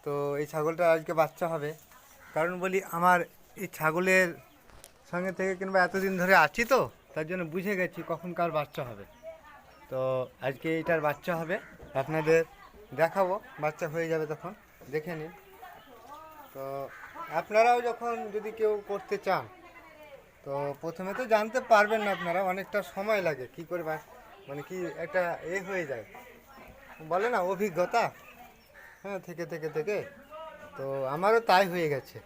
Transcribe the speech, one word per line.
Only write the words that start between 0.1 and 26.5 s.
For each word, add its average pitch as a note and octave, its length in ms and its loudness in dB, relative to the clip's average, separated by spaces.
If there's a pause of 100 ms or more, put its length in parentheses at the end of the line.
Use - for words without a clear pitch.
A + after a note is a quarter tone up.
এই D3+ 100 -2
ছাগলটা D#3+ 460 0
আজকে E3 200 2
বাচ্চা D#3+ 360 2
হবে। D3+ 220 -4 (640)
কারণ E3+ 260 2
বলি, F#3 180 0 (180)
আমার F3+ 220 6 (380)
এই F#3 120 -10 (100)
ছাগলের F3+ 500 4 (840)
সঙ্গে F#3 220 -4
থেকে F#3+ 280 -2
কিংবা F#3+ 260 0
এতদিন F#3+ 320 0
ধরে F3+ 160 6 (120)
আছি D#3 180 -2
তো, B3+ 160 4 (340)
তার D#3 120 -4
জন্য F3+ 160 -6 (120)
বুঝে G3 260 -2
গেছি F3 280 -4
কখন F3 300 -6
কার E3+ 200 2
বাচ্চা D3 300 -4
হবে। G2+ 160 -14 (840)
তো C3 100 -4 (400)
আজকে C3 280 -4 (100)
এইটার D#3+ 220 2
বাচ্চা D3 400 -2
হবে, E3 160 -2 (380)
আপনাদের D#3 460 2 (600)
দেখাবো, F3+ 340 2 (260)
বাচ্চা D3+ 280 -2
হয়ে E3 240 -2
যাবে D#3 200 0
তখন, F3 200 -10 (400)
দেখে D#3 280 -4
নিন। D#3+ 120 -10 (1200)
তো C3+ 100 -10 (760)
আপনারাও A3+ 380 4 (100)
যখন A#3 260 -4 (200)
যদি G#3+ 240 -6
কেউ G#3+ 140 2 (160)
করতে G3+ 280 -4 (100)
চান, E3+ 180 0 (1000)
তো C#3 80 -8 (280)
প্রথমে F#3 380 -8
তো B3+ 60 -2 (100)
জানতে A3 240 2 (140)
পারবেন G#3+ 320 8
না G3+ 120 0
আপনারা, F3 240 0 (120)
অনেকটা F#3+ 260 -4 (160)
সময় G#3 280 0
লাগে, C3+ 320 -2
কী E3+ 160 -12
করে F3 180 -4
বা-, D#3 180 -6 (420)
মানে C#3+ 200 -10
কি F#3 80 -8 (280)
একটা F3+ 180 0 (300)
এ - 20 -4 (140)
হয়ে F#3 220 -4
যায়, A2+ 140 -6 (1080)